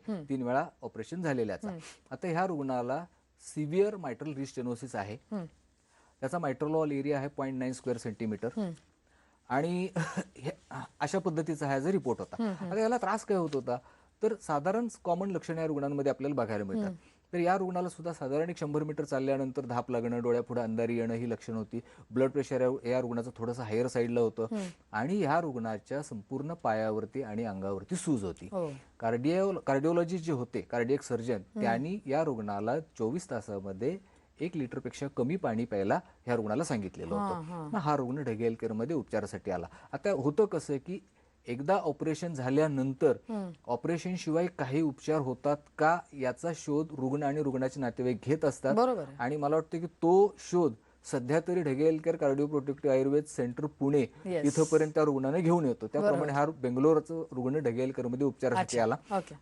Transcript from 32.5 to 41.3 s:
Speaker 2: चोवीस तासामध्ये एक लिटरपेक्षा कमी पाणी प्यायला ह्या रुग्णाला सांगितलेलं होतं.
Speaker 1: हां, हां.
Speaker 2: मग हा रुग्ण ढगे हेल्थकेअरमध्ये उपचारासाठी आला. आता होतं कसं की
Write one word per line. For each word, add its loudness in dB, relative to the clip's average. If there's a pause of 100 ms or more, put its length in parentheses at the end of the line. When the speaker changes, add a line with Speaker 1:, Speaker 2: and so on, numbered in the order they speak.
Speaker 2:
चोवीस -4
तासामध्ये -4 (420)
एक -4
लिटरपेक्षा -6
कमी 0
पाणी 0
प्यायला 2 (260)
ह्या 0
रुग्णाला 0
सांगितलेलं -4
होतं. -2
Speaker 1:
हां, -6
हां. -8
Speaker 2:
मग 0
हा 2
रुग्ण -2
ढगे -2
हेल्थकेअरमध्ये -2
उपचारासाठी -4
आला. -2 (260)
आता -2
होतं 2
कसं -2
की -8 (480)